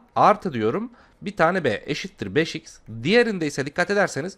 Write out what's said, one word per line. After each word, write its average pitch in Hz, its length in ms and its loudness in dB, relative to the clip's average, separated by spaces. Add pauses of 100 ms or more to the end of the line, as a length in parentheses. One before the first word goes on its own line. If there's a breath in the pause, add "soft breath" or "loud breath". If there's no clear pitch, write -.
(160)
artı 180 380 4
diyorum, 127 380 -2 (300 soft breath)
bir 196 160 -10
tane 175 260 2
B 110 220 0
eşittir 110 500 -8
beş 160 200 0
x. - 220 -14 (260)
Diğerinde 202 420 2
ise 139 200 -4
dikkat 170 240 -2
ederseniz 190 480 0